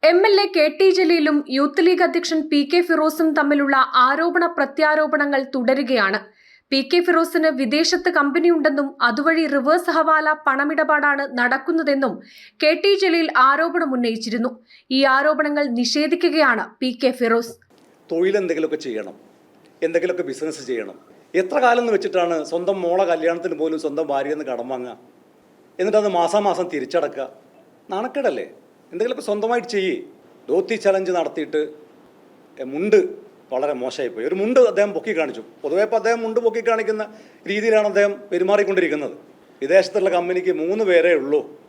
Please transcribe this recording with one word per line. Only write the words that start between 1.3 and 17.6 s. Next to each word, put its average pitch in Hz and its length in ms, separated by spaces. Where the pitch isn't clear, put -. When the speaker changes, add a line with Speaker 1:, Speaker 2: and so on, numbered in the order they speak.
Speaker 1:
യൂത്ത് 285 300
ലീഗ് 359 200
അധ്യക്ഷൻ 339 320
പി 285 100
കെ 349 180
ഫിറോസും 320 380
തമ്മിലുള്ള 285 360
ആരോപണ 339 400
പ്രത്യാരോപണങ്ങൾ 294 880
തുടരുകയാണ്. 233 640
പി 269 180
കെ 349 160
ഫിറോസിന് 330 460
വിദേശത്ത് 330 480
കമ്പനിയുണ്ടെന്നും 294 720
അതുവഴി 311 340
റിവേഴ്സ് 311 420
ഹവാല 311 300
പണമിടപാടാണ് 285 760
നടക്കുന്നതെന്നും 269 720
കെ 311 100
ടി 403 100
ജലീൽ 330 240
ആരോപണം 320 480
ഉന്നയിച്ചിരുന്നു. 233 540
ഈ 269 40
ആരോപണങ്ങൾ 294 500
നിഷേധിക്കുകയാണ് 294 840
പി 254 100
കെ 262 100
ഫിറോസ്. 233 340